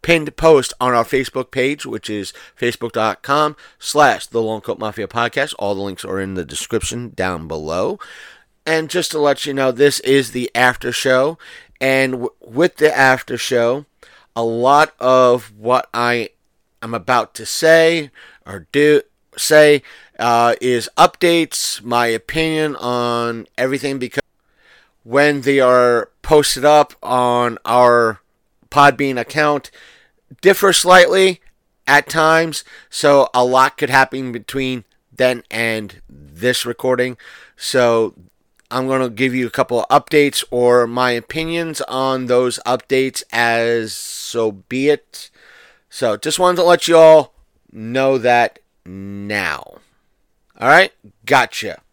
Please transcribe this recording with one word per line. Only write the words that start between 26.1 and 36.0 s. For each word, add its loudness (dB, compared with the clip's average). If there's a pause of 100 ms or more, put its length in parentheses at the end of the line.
posted 2
up 4
on -2
our 4 (500)
Podbean 2
account, -4 (720)
differ 4
slightly 4 (460)
at 2
times, 0 (280)
so 2
a 2
lot 2
could -4
happen 0
between -8 (260)
then -2
and -6